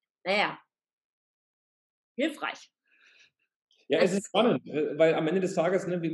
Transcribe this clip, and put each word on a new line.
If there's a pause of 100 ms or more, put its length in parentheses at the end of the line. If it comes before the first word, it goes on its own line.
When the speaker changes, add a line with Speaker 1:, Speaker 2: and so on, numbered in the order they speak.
(240)
Speaker 1:
naja, (1600)
hilfreich. (1160)
Speaker 2:
Ja,
es
ist
Speaker 1:
Also
Speaker 2:
spannend,
äh,
weil
am
Ende
des
Tages,
ne,
wie,